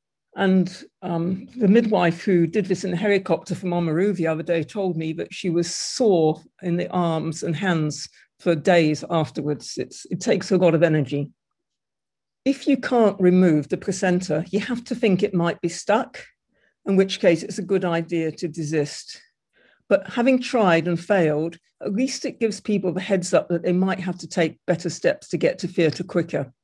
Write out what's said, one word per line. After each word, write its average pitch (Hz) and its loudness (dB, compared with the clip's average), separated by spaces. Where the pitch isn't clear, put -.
And, 190 2
um, 180 -4
the 240 2
midwife 185 4
who 175 4
did 180 -2
this 185 -2
in 190 -4
the 175 -2
helicopter 196 0
from 185 -6
Oamaru 175 0
the 160 -2
other 160 -2
day 165 -2
told 185 -4
me 160 -4
that 160 -10
she - -4
was 170 -2
sore 165 2
in 175 -2
the 175 -4
arms 160 -2
and 165 -2
hands 156 -2
for 170 2
days 156 2
afterwards. 156 -4
It's, - -10
it 185 -6
takes 202 -2
a 190 4
lot 170 4
of 160 2
energy. 147 0
If 269 -2
you 277 4
can't 226 2
remove 180 4
the 180 -2
placenta, 185 -2
you 196 -2
have 240 -6
to 233 -6
think 190 2
it 202 0
might 170 0
be 170 -2
stuck, - -2
in 196 2
which 190 2
case 170 4
it's - -10
a 196 -6
good 185 0
idea 165 -2
to 165 -8
desist. 156 -6
But 190 0
having 254 2
tried 180 2
and 170 0
failed, 165 0
at 208 -6
least 262 -2
it - -8
gives 220 -2
people 196 -2
the 156 -6
heads 185 -2
up 170 2
that 170 -2
they 180 0
might 185 0
have 175 -6
to 175 -14
take - -2
better 165 -2
steps - -2
to 170 -4
get 160 0
to 180 -6
theatre 165 0
quicker. 160 -4